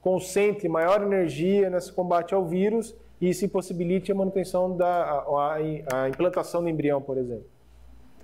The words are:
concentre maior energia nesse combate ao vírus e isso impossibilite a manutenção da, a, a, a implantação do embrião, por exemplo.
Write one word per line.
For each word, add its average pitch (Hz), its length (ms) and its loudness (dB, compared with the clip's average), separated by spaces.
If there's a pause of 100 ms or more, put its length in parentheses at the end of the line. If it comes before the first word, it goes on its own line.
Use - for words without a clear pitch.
concentre 202 640 0
maior 165 340 4
energia 190 680 2
nesse 180 220 -4
combate 175 420 0
ao 190 120 2
vírus 208 480 0 (260)
e 180 100 2
isso 175 160 0
impossibilite 185 680 -2
a 196 40 2
manutenção 185 600 0
da, 175 120 2
a, 147 680 0
a, 151 480 -2
a 135 60 0
implantação 175 520 0
do 170 80 0
embrião, 147 320 0
por 131 160 -6
exemplo. 120 280 -6 (800)